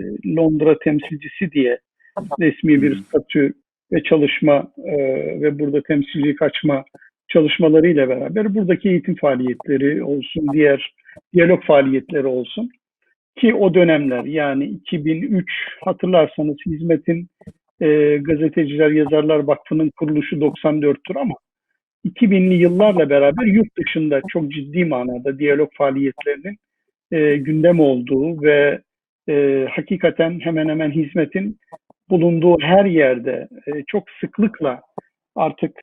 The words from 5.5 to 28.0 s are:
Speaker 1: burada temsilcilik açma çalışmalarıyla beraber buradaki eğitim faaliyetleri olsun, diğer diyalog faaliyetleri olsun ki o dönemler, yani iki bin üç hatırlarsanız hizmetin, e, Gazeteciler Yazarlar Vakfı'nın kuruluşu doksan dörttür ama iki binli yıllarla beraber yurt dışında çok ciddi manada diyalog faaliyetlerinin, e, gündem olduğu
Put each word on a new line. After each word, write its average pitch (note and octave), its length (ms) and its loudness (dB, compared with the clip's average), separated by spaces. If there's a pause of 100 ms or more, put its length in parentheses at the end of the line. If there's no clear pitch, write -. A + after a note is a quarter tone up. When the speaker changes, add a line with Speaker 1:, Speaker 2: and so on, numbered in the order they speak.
Speaker 1:
burada D3 220 -2
temsilcilik C#3+ 600 -2
açma C#3+ 420 -2 (440)
çalışmalarıyla D#3 840 4
beraber E3+ 460 -4
buradaki F#3+ 340 0
eğitim F3 260 0
faaliyetleri C3+ 880 -2
olsun, C#3+ 500 -6
diğer C#3+ 400 0 (400)
diyalog F3 300 4
faaliyetleri C3+ 640 2
olsun C3 420 -6 (680)
ki A3+ 180 4
o F#3+ 200 2
dönemler, D3 500 2
yani C#3 420 -2
iki D3 400 -8
bin D#3+ 160 -2
üç F#3+ 300 -4 (300)
hatırlarsanız D#3+ 840 0
hizmetin, E3 640 -2 (540)
e, D3+ 360 4
Gazeteciler D3+ 720 0
Yazarlar D3+ 480 2
Vakfı'nın D3 500 -2
kuruluşu D3+ 520 -4
doksan D3+ 400 -2
dörttür C#3+ 340 -2
ama C4+ 200 -4 (680)
iki F#3+ 280 0
binli F#3 220 4
yıllarla F3 560 4
beraber C#3+ 360 2
yurt G#3+ 320 2
dışında D3+ 520 -2
çok D3+ 220 -4
ciddi D3+ 340 -4
manada B2+ 540 -6
diyalog C#3+ 340 0
faaliyetlerinin, C#3+ 840 -4 (540)
e, D3+ 260 2
gündem D#3 420 2
olduğu C3+ 600 0